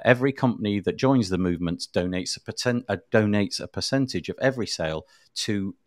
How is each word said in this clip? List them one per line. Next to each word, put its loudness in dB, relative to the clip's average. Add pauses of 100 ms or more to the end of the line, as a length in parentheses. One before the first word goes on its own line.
"Every 4
company 0
that -2
joins 2
the 0
movement -2
donates -2
a -12
percent-, -2
uh, -2 (160)
donates 2
a -10
percentage -2
of -6
every 0
sale -4 (260)
to -4 (120)